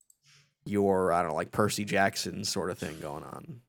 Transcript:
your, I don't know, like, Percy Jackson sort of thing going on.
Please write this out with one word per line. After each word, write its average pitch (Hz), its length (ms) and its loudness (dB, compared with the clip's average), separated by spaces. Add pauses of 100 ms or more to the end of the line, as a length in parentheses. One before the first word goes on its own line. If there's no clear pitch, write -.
(640)
your, 98 460 4
I 85 100 4
don't 82 100 0
know, 73 40 -2
like, 87 160 -2
Percy 104 320 2
Jackson 98 600 0
sort 90 260 -2
of - 80 -8
thing 80 220 -8
going 73 240 -10
on. 117 440 -14